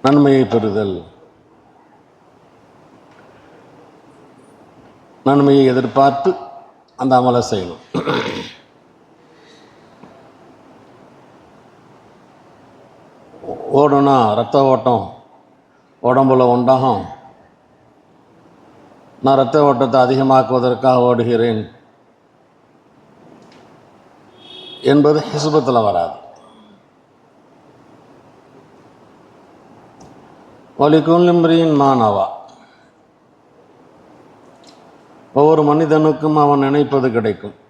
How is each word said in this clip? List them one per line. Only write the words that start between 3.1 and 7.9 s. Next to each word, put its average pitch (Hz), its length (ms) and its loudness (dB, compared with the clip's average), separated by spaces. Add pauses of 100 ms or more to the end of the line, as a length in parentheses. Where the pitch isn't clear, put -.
நன்மையை 139 460 4
எதிர்பார்த்து 127 580 0 (680)
அந்த 131 220 -2
அமலை 123 300 0
செய்யணும். 92 340 -8 (4000)